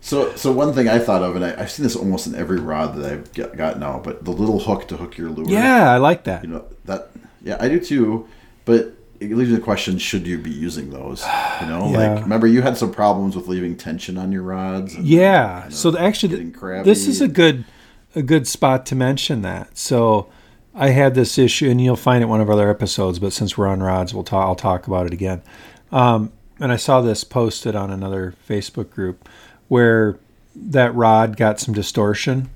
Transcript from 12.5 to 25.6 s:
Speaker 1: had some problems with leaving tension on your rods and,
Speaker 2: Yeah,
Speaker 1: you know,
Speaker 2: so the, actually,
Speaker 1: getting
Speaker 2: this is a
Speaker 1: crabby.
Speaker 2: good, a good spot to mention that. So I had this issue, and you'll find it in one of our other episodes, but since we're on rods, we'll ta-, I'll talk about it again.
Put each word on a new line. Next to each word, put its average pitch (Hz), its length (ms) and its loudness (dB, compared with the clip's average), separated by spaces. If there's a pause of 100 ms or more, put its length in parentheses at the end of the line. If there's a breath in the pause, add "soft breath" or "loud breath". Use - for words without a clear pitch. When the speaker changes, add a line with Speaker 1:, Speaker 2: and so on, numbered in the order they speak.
Speaker 1:
had 131 120 0
some 104 160 -4
problems 98 440 2
with 90 120 -8
leaving 90 300 -4
tension 87 400 -10
on 95 140 -6
your 95 100 -4
rods 95 540 -6
and, 175 100 -6
Speaker 2:
Yeah, 147 600 2
Speaker 1:
you - 40 -18
know, - 60 -14
Speaker 2:
so 170 160 0
the, 165 80 -4
actually, 202 300 0
Speaker 1:
getting - 540 -8
Speaker 2:
this 208 220 4
is 254 160 0
a 285 60 2
Speaker 1:
crabby. 160 60 -2
Speaker 2:
good, 147 320 4 (500 soft breath)
a 160 80 -2
good 139 240 2
spot 131 400 0
to 139 80 -4
mention 127 480 -2
that. 92 340 -10
So 113 500 2 (460 soft breath)
I 139 160 2
had 135 240 4
this 123 240 2
issue, 135 320 4
and 123 100 4
you'll 123 180 2
find 123 260 4
it - 20 0
in 113 40 -2
one 110 120 2
of 107 80 2
our 107 40 4
other 104 180 4
episodes, 95 480 -2
but 98 140 -2
since - 260 -4
we're 101 80 2
on 95 160 -2
rods, 92 280 -2
we'll 98 120 -8
ta-, 95 240 0
I'll 92 80 0
talk 92 320 -2
about 92 180 -2
it 87 80 -6
again. 92 300 -6 (480 loud breath)